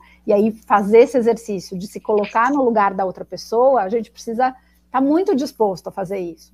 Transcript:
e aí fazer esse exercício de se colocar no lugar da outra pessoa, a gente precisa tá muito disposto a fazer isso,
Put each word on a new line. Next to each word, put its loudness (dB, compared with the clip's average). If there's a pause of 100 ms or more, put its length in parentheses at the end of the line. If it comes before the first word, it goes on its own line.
(260)
e 2
aí 4
fazer 2
esse 4
exercício -2
de -10
se -16
colocar 0
no 0
lugar 2
da -4
outra -8
pessoa, 0
a -6
gente -6
precisa -4 (360)
tá -2
muito 2
disposto -4
a -10
fazer -8
isso, -12